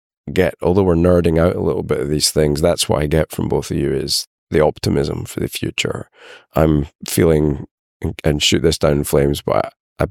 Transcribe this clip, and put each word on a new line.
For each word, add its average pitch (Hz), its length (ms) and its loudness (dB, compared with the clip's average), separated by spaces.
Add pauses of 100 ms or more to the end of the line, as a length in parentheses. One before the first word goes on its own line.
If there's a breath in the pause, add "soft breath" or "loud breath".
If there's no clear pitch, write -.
(320)
get, 85 300 0
although 90 200 2
we're 90 120 2
nerding 85 440 4
out 90 180 2
a 98 40 -4
little 87 220 -2
bit 82 180 -4
of 69 80 -4
these 73 220 -2
things, 76 300 0
that's 85 280 0
what - 140 0
I 76 40 -2
get 76 240 0
from 82 180 -4
both 73 220 -4
of 87 60 -4
you 71 160 -2
is 69 340 -4 (240)
the 82 100 2
optimism 76 680 0
for - 140 -10
the - 80 -4
future. - 600 -6 (460 loud breath)
I'm 76 320 4 (200)
feeling, 76 600 0 (580)
and 73 180 0
shoot - 180 0
this 78 180 0
down 76 140 2
in 71 120 0
flames, 71 380 0
but - 300 -2 (260)
I 71 120 -2